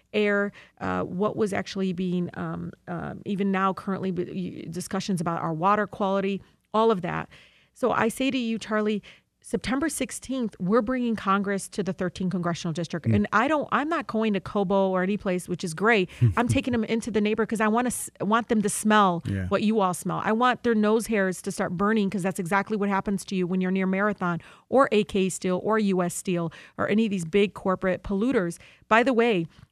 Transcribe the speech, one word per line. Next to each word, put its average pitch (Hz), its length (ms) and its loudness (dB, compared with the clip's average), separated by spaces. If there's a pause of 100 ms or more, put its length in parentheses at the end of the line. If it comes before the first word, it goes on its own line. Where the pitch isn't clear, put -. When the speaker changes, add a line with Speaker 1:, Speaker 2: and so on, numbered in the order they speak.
(140)
Speaker 1:
air, 202 380 0 (280)
uh, 185 220 -2
what 180 340 -2
was 214 180 0
actually 190 400 -4
being, 180 420 -2
um, 170 360 -8 (160)
um, - 380 -8
even 196 260 -2
now 190 220 2
currently 190 380 -4
b-, 180 520 -6
y-, 160 80 -12
discussions 180 480 -4
about 165 220 -2
our 165 120 -2
water 196 340 2
quality, 196 520 -2 (320)
all 220 200 4
of 185 100 0
that. 160 280 -6 (440)
So 233 180 0
I - 180 2
say 262 200 -2
to 262 80 -2
you, 226 220 -2
Charlie, 214 420 -2 (440)
September 269 440 -2
sixteenth, 254 680 -6
we're 202 240 2
bringing 240 360 -2
Congress 196 500 -2
to - 160 -6
the 185 80 -4
thirteenth 185 400 -2
Congressional 170 400 -2
District. 165 340 -4
Speaker 2:
Mm. 113 100 4
Speaker 1:
And 208 180 4
I 233 160 4
don't, 302 240 0
I'm 285 160 0
not 311 180 -4
going 220 280 0
to 185 40 0
Cobo 196 480 0
or 185 160 2
any 196 140 0
place, 180 320 -2
which 180 160 -4
is 160 80 -6
great. 196 360 2 (120)
Speaker 2:
<laughs> 113 160 4
Speaker 1:
I'm 247 100 2
taking 269 240 2
them 226 140 0
into 226 260 -2
the 214 80 2
neighbor 214 260 2
'cause 208 140 -4
I 220 80 2
wanna 233 200 2
s-, - 220 -6 (120)
want 220 260 2
them 220 140 2
to 208 80 2
smell 202 580 4
Speaker 2:
Yeah. 190 200 0
Speaker 1:
what 190 140 2
you 214 200 2
all 185 120 2
smell. 165 300 -4
I 202 80 2
want 240 320 2
their 240 100 2
nose 214 340 4
hairs 190 340 0
to 196 100 -4
start 185 240 -2
burning 202 340 2
'cause 190 140 -2
that's 190 160 -2
exactly 196 380 -2
what 202 100 0
happens 196 380 -2
to 202 100 -6
you 185 100 0
when 185 140 -2
you're 185 100 0
near 190 160 0
Marathon 190 540 0 (300)
or 262 240 6
A 214 100 4
K 190 240 0
Steel 180 340 -2
or 214 160 0
U 196 240 2
S 175 140 -2
Steel 170 340 -2 (280)
or - 100 -2
any 220 160 4
of 214 80 0
these 185 140 -2
big 202 280 2
corporate 185 480 -2
polluters, 196 580 -2 (280)
by 226 160 6
the 269 80 4
way, 220 340 2 (260)